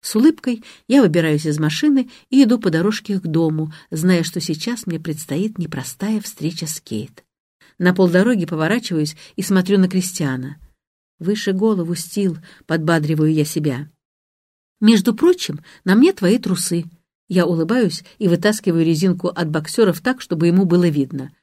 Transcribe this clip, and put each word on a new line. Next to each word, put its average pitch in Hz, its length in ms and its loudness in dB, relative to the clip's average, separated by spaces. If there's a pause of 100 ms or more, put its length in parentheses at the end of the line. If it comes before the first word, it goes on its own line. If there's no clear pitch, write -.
С - 160 -6
улыбкой 247 480 2 (240)
я 262 120 6
выбираюсь 160 460 2
из 151 140 -2
машины 254 500 0 (200)
и 269 120 6
иду 240 160 4
по 214 100 -2
дорожке 190 520 -2
к 170 80 -8
дому, 156 440 -2 (200)
зная, 170 320 2
что 165 160 -8
сейчас 175 480 -8
мне 165 100 -6
предстоит 160 580 -6
непростая 170 640 -6
встреча 165 460 -8
с 147 140 -10
Кейт. - 440 -12 (540)
На 180 160 2
полдороги 185 500 2
поворачиваюсь 160 680 -2 (220)
и 185 60 -6
смотрю 190 360 2
на 185 100 4
Кристиана. 143 720 -4 (600)
"Выше 196 320 -2
голову, 190 420 0
Стил", 175 440 -4 (280)
подбадриваю 156 680 0
я 156 120 2
себя. 147 440 -4 (920)
"Между 220 340 4
прочим, 294 460 0 (240)
на 185 100 2
мне 285 180 6
твои 208 260 2
трусы". 180 480 -4 (420)
Я 180 180 2
улыбаюсь 175 560 0 (160)
и 214 80 0
вытаскиваю 175 580 2
резинку 175 440 0
от 175 200 -4
боксеров 160 520 0
так, 254 200 -2
чтобы 170 280 0
ему 185 160 4
было 175 240 4
видно. 135 420 -4 (120)